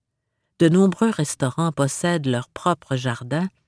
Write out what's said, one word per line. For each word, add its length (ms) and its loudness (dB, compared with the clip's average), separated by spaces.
De 100 6
nombreux 400 4
restaurants 600 -2
possèdent 560 -2
leur 200 -2
propre 480 -4
jardin 520 -4